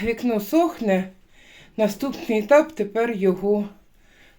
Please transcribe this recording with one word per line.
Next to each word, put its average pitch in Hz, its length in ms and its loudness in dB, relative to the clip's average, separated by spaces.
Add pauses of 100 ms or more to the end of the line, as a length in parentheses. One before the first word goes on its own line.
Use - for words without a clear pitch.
вікно 226 380 -2
сохне. 214 680 0 (680)
Наступний 214 600 -2
етап — 285 360 4
тепер 226 380 -2
його 196 560 0 (720)